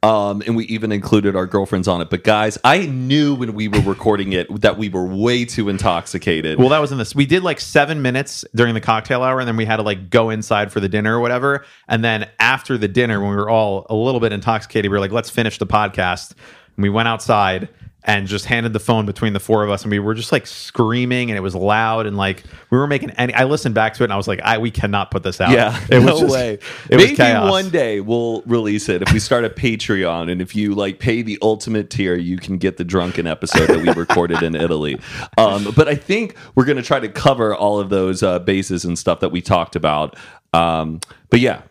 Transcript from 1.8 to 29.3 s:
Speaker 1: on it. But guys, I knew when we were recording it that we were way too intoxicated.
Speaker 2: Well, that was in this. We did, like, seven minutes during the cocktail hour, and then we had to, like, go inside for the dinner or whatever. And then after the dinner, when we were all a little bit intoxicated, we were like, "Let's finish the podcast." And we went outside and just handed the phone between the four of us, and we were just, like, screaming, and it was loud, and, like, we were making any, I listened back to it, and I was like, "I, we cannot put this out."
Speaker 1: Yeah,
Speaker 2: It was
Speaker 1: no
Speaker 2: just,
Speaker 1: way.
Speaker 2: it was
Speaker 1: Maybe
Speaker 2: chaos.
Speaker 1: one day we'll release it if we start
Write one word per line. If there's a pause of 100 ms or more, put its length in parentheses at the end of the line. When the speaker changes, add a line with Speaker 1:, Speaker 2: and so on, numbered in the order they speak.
Speaker 1:
on
it.
But
guys,
I
knew
when
we
were
recording
it
that
we
were
way
too
intoxicated.
Speaker 2:
Well,
that
was
in
this.
We
did,
like,
seven
minutes (100)
during
the
cocktail
hour,
and
then
we
had
to,
like,
go
inside
for
the
dinner
or
whatever. (240)
And
then (120)
after
the
dinner,
when
we
were
all
a
little
bit
intoxicated,
we
were
like,
"Let's
finish
the
podcast." (460)
And
we
went
outside (360)
and
just
handed
the
phone
between
the
four
of
us,
and
we
were
just,
like,
screaming,
and
it
was
loud,
and,
like, (280)
we
were
making
any,
I
listened
back
to
it,
and
I
was
like,
"I,
we
cannot
put
this
out."
Speaker 1:
Yeah, (120)
Speaker 2:
It
was
Speaker 1:
no
Speaker 2:
just,
Speaker 1:
way. (360)
Speaker 2:
it
was
Speaker 1:
Maybe
Speaker 2:
chaos.
Speaker 1:
one
day
we'll
release
it
if
we
start